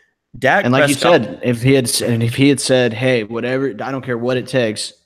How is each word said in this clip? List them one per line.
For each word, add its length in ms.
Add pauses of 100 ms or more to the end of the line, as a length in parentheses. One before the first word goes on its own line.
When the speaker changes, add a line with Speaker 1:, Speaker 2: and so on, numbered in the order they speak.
(380)
Speaker 1:
Dak 280
Speaker 2:
And 80
like 160
you 60
Speaker 1:
Prescott 280
Speaker 2:
said, 180
if 200
he 120
had 120
s-, 160
and 200
if 140
he 140
had 100
said, 340
"Hey, 300
whatever, 460
I 220
don't 120
care 140
what 180
it 120
takes, 440 (140)